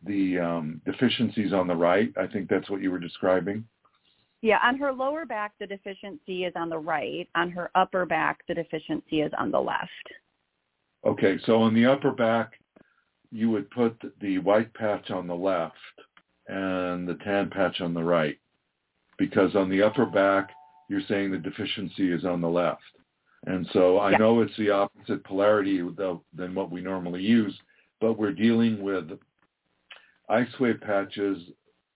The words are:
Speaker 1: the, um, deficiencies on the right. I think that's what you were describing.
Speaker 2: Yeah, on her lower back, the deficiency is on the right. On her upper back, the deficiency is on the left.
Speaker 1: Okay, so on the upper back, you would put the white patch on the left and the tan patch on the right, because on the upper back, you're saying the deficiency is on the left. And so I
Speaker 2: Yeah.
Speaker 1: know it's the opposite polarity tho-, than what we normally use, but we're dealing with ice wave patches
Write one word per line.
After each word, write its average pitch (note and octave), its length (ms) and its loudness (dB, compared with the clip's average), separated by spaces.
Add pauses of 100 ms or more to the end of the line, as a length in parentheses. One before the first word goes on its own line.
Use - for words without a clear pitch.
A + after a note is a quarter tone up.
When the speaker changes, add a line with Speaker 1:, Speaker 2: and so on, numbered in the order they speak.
Speaker 1:
the, F#2+ 340 0
um, E2+ 460 -2
deficiencies G#2+ 680 0
on F#2 140 2
the F2+ 80 0
right. F2+ 420 4
I F#2 120 -2
think G2 200 -6
that's F#2+ 220 0
what G2 120 -4
you F#2+ 100 0
were F2+ 80 -4
describing. F#2 640 0 (800)
Speaker 2:
Yeah, G#3+ 200 4
on B3 160 2
her C#4 140 -2
lower C#4 320 -4
back, G#3+ 340 -8
the G3+ 80 -10
deficiency G3 760 -10
is F3 120 -4
on E3+ 120 -4
the E3 100 -4
right. D#3 560 -6
On F3 160 0
her F3 240 -8
upper F#3 300 2
back, D#3 440 -2
the F3 60 -4
deficiency D#3+ 680 -4
is D3 180 -2
on - 120 -2
the C3+ 100 2
left. - 300 -4 (1120)
Speaker 1:
Okay, G#2 420 2
so A2+ 160 6
on A2+ 120 4
the A#2 120 6
upper C#3 240 2
back, A2+ 420 0 (800)
you A2+ 200 0
would G#2 200 -2
put A#2 300 0 (200)
the G2 180 0
white G#2+ 360 2
patch G#2 360 -4
on F#2 180 -4
the F2 60 -4
left F2 420 -2 (720)
and F#2 600 -4
the E2+ 60 -4 (100)
tan G2 260 -2
patch F#2 300 0
on E2+ 140 -2
the E2 80 -2
right, E2 360 2 (800)
because F#2+ 380 2
on G2 160 2
the F#2+ 120 2
upper G#2+ 240 2
back, G2 440 2 (380)
you're G2 200 -2
saying G2 220 -2
the F#2+ 80 -4
deficiency F#2+ 720 -4
is E2+ 140 -2
on F2 160 -2
the E2+ 100 0
left. E2+ 320 0 (640)
And F#2 260 -4
so F2+ 280 6
I G2 100 2
Speaker 2:
Yeah. G2+ 80 4
Speaker 1:
know A2+ 220 6
it's G#2 160 0
the G#2 140 0
opposite G2+ 520 -2
polarity G2 580 2
tho-, F2 440 -6 (100)
than F2+ 200 -10
what F#2+ 160 -4
we F2 100 -8
normally F2+ 420 -6
use, G#2+ 340 2 (440)
but A2+ 180 2
we're G#2 140 0
dealing A2+ 500 2
with F#2+ 360 -6 (1120)
ice A#2 300 0
wave A#2 220 2
patches G2 720 -2 (460)